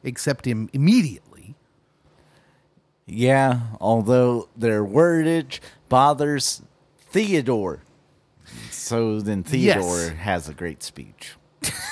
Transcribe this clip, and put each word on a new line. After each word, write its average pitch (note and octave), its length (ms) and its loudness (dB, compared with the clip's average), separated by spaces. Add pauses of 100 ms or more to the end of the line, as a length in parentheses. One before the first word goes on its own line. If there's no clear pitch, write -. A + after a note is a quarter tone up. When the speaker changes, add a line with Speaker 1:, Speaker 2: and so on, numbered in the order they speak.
Speaker 1:
accept B2+ 420 -4
him A2 260 -4
immediately. D3 840 2 (1500)
Speaker 2:
Yeah, B2+ 540 2 (200)
although A#2 760 2
their A2 280 0
wordage D#3+ 760 2 (300)
bothers C#3+ 760 2 (360)
Theodore. C3 840 -2 (920)
So A2+ 500 -4
then G2+ 220 -4
Theodore C#3 560 2
Speaker 1:
Yes. E2+ 200 -4
Speaker 2:
has E2+ 300 -2
a D2+ 60 -14
great D#2+ 280 -10
speech. - 520 -16 (280)
Speaker 1:
<laughs> - 100 -4 (200)